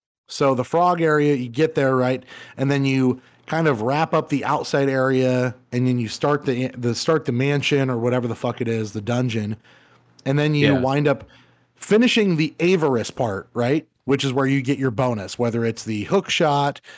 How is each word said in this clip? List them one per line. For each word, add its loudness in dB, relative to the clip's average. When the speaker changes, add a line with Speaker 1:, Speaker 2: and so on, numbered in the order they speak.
Speaker 1:
So 0
the -2
frog 2
area, 2
you -6
get 0
there, 2
right? 0
And 0
then 0
you 2
kind 0
of 0
wrap 0
up 0
the -2
outside 0
area, 2
and 0
then 0
you -4
start -2
the, 0
the, -4
start 0
the -2
mansion 0
or -2
whatever 0
the -4
fuck -6
it -2
is, -4
the -6
dungeon. -2
And 0
then 0
you 4
Speaker 2:
Yeah. 2
Speaker 1:
wind 0
up 0
finishing 2
the -2
Avarice 2
part, -6
right? 0
Which 0
is -2
where 0
you 2
get -2
your 0
bonus, -4
whether 0
it's -4
the -4
hook 0
shot, 0